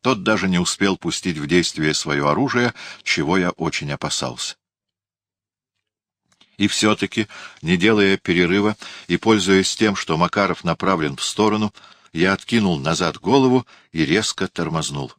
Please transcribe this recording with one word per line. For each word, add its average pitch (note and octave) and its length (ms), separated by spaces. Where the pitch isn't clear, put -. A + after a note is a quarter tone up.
Тот A#2 220
даже G2+ 240
не F2+ 100
успел F#2 380
пустить E2 420
в D2 80
действие D#2 480
своё D2 340
оружие, A#2+ 460
чего E2+ 340
я F2 120
очень D2+ 420
опасался. - 640
И G2+ 100
всё-таки, G#2+ 640
не E2 140
делая G#2+ 400
перерыва F#2 600
и - 100
пользуясь G2 600
тем, G#2+ 180
что D#2+ 220
Макаров F2 480
направлен E2 520
в - 80
сторону, G#2+ 480
я F#2 200
откинул G2 460
назад D#2+ 400
голову B2+ 460
и D#2+ 120
резко F#2 440
тормознул. D2 720